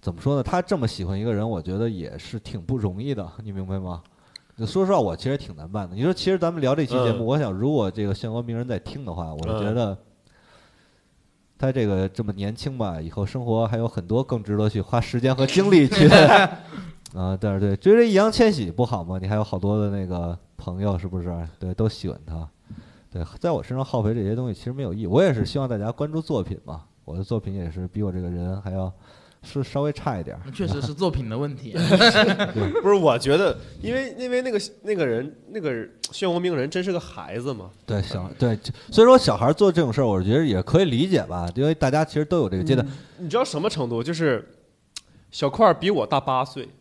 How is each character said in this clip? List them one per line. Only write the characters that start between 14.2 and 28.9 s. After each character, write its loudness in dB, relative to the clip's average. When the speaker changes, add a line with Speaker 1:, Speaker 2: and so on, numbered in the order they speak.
Speaker 1:
更 -4
值 -2
得 2
去 -2
花 -2
时 -2
间 4
和 2
精 4
力 8
去。 8
<laughs> -16
啊， -2
但 0
是 0
对， 0
追 8
追 8
易 4
烊 6
千 6
玺 -2
不 0
好 -4
吗？ -6
你 -6
还 0
有 2
好 -4
多 0
的 0
那 -4
个 -4
朋 -10
友， 0
是 -4
不 -4
是？ -6
对， -6
都 0
喜 -6
欢 -8
他。 -10
对， -6
在 -2
我 -2
身 -8
上 -2
耗 -2
费 0
这 -2
些 -2
东 -4
西 -4
其 -18
实 -8
没 -8
有 -6
意 -8
义。 -6
我 4
也 4
是 0
希 -4
望 -2
大 -4
家 -4
关 -6
注 -4
作 -2
品 -8
嘛， -12
我 -10
的 -4
作 -2
品 -10
也 -6
是 -8
比 -4
我 -2
这 -6
个 -6
人 -6
还 -8
要 -4